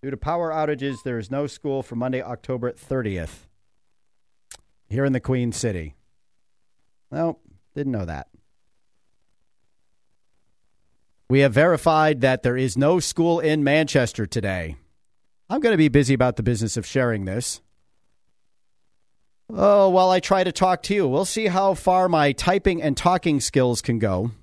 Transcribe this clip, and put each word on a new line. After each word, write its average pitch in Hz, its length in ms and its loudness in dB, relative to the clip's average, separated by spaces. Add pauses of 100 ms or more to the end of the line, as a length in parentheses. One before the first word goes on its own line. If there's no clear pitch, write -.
"Due 135 100 -8
to 135 60 -8
power 165 340 -4
outages, 147 520 -4
there 123 140 -4
is 107 140 -8
no 143 160 -4
school 135 340 -6
for 123 140 -10
Monday, 127 260 -4
October 120 500 -6
thirtieth, 101 760 -6 (1400)
here 123 160 -2
in 139 100 0
the 127 60 -2
Queen 123 320 -2
City." 90 440 -6 (1160)
Nope, 160 300 -4 (320)
didn't 139 180 -4
know 104 140 -4
that. 76 240 -10 (3000)
"We 131 120 4
have 139 140 4
verified 156 680 4
that 131 220 2
there 123 120 0
is 127 220 -2
no 156 220 2
school 170 400 0
in 156 240 0
Manchester 139 640 0
today." 92 500 -6 (720)
I'm 233 100 -2
gonna 233 160 2
be 156 140 4
busy 135 240 4
about 127 220 2
the 113 80 -6
business 110 340 -2
of 110 80 -6
sharing 117 400 -2
this. 98 360 -6 (1900)
Oh, 202 400 4
while 185 220 4
I 185 80 4
try 185 240 0
to 180 80 -2
talk 185 320 0
to 196 100 -4
you, 196 140 0
we'll 143 180 0
see 220 220 -4
how 190 260 0
far 185 360 2
my 151 220 2
typing 185 500 0
and 147 140 0
talking 175 440 0
skills 123 420 0
can 117 180 -2
go. 104 320 -2 (120)